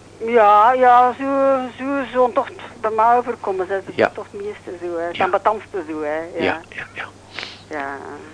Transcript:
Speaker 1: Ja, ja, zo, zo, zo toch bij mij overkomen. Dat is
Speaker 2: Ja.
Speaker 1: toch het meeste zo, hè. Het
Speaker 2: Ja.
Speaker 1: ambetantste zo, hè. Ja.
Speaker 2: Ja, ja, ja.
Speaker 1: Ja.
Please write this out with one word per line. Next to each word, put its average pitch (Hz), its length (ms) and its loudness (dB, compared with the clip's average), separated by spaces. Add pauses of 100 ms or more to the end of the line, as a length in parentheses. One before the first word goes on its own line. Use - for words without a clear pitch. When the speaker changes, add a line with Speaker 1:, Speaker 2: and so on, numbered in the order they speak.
(260)
Speaker 1:
Ja, 220 460 6
ja, 247 460 6
zo, 269 400 2 (260)
zo, 277 180 -2 (100)
zo 254 200 2
toch 208 160 -2 (320)
bij 220 100 -4
mij 220 260 4
overkomen. 208 520 -4
Dat 196 180 -4
is 190 80 -14
Speaker 2:
Ja. - 200 0
Speaker 1:
toch 208 180 -12
het 202 80 -12
meeste - 300 -12 (160)
zo, 170 120 -6
hè. 165 80 -6
Het 175 100 -8
Speaker 2:
Ja. 196 80 -2
Speaker 1:
ambetantste 196 640 -2
zo, 156 140 -8
hè. 151 160 -4
Ja. 170 260 -8
Speaker 2:
Ja, 165 240 -4
ja, - 160 -14 (100)
ja. - 100 -12 (640)
Speaker 1:
Ja. 139 260 -10 (380)